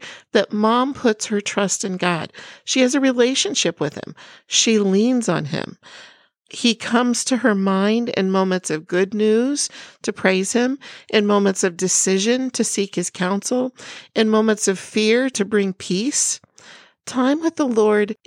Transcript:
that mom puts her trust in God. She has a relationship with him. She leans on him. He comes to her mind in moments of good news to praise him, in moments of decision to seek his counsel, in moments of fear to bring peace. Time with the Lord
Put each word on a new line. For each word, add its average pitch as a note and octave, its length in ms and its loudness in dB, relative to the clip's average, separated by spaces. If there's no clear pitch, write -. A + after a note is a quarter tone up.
that G#3 180 2
mom A#3 420 2
puts G#3+ 340 0
her G#3 120 -2
trust G3+ 460 -4
in F#3 100 -4
God. F3 380 -2
She - 160 0
has B3+ 120 4
a D4 60 2
relationship B3 800 0
with D3+ 160 -4
him. - 180 -12
She - 320 2
leans G#3+ 520 2
on D#3 160 -2
him. - 320 -6
He - 260 0
comes A#3+ 480 0
to C4 140 -2
her A3 180 2
mind G3 540 0
in F#3+ 200 0
moments F#3+ 400 0
of D#3 180 -4
good F#3+ 260 0
news A3+ 560 0
to - 100 -4
praise F#3+ 400 0
him, B3+ 280 0
in G#3+ 180 2
moments G3+ 380 2
of F3+ 140 -2
decision F#3+ 720 0
to - 140 -2
seek - 300 -4
his F3 140 -4
counsel, G3+ 640 -4
in A3 160 2
moments A3 380 2
of F#3+ 100 0
fear A3+ 520 0
to G#3 160 -2
bring G3+ 260 0
peace. - 720 -4
Time C4 340 0
with E4 160 -2
the D4+ 100 0
Lord G#3+ 600 2